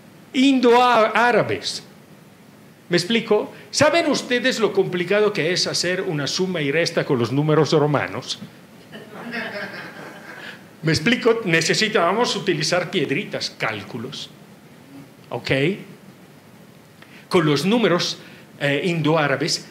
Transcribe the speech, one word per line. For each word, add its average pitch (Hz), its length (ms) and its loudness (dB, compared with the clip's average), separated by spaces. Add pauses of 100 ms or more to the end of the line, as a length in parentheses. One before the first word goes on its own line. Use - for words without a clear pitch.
(320)
indoárabes. 233 1500 4 (1040)
¿Me 175 80 2
explico? 214 560 0 (200)
¿Saben 311 360 4
ustedes 247 520 0
lo 202 120 2
complicado 190 600 0
que 165 180 -2
es 170 160 0
hacer 180 360 -2
una 147 260 -4
suma 180 340 -2
y 139 80 0
resta 165 340 0
con 139 140 0
los 117 140 -2
números 151 400 2
romanos? 135 680 0 (2500)
¿Me 156 100 0
explico? 226 520 2
Necesitábamos 190 920 2
utilizar 165 560 -2
piedritas, 135 580 -4
cálculos. 113 800 -8 (1000)
¿Ok? 123 200 -8 (1800)
Con 175 160 2
los 147 220 2
números, 196 520 2 (420)
eh, 143 240 0
indoárabes 156 880 0